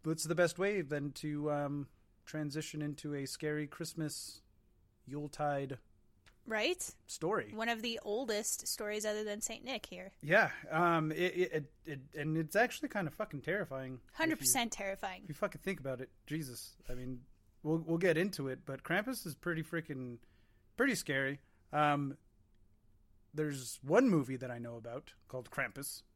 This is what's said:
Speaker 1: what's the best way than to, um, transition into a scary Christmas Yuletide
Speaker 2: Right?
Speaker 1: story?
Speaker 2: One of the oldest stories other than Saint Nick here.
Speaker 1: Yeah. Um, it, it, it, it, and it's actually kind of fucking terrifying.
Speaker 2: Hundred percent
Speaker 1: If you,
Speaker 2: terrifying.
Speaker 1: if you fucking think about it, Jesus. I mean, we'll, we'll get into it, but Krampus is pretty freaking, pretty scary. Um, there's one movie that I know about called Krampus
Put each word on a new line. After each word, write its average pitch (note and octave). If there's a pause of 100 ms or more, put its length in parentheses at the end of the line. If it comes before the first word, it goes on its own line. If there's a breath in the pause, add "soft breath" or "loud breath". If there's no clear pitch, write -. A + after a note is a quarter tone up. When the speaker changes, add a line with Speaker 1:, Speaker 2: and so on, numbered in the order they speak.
Speaker 1:
what's D#3+
the E3
best E3+
way G3+
than C#3+
to, D3
um, C#3+ (380)
transition D3+
into D3
a C#3
scary D3+
Christmas - (640)
Yuletide C#3+ (680)
Speaker 2:
Right? A#3 (140)
Speaker 1:
story? D#3
Speaker 2:
One A3
of A3+
the A3+
oldest A3
stories G#3
other G#3+
than G#3
Saint A3
Nick B3
here. F#3 (100)
Speaker 1:
Yeah. E3+ (180)
Um, D#3+
it, - (180)
it, F3+
it, D3+ (140)
it, C#3+ (200)
and D#3
it's D#3+
actually A#3+
kind F#3+
of C3+
fucking D3
terrifying. C3+ (140)
Speaker 2:
Hundred D#4+
percent B3+
Speaker 1:
If -
you, G#3
Speaker 2:
terrifying. F#3+
Speaker 1:
if -
you D3
fucking -
think F#3+
about C3
it, C3 (180)
Jesus. C#3+ (140)
I -
mean, B2+ (400)
we'll, D#3
we'll E3
get E3+
into E3
it, C3
but C3+
Krampus G#3+
is D#3+
pretty E3
freaking, C3+ (580 soft breath)
pretty B3+
scary. C3+ (320 soft breath)
Um, D3 (1160)
there's C#3+
one G3+
movie C3+
that B2
I A#2+
know A#2
about A#2 (160)
called B2+
Krampus C3+ (120)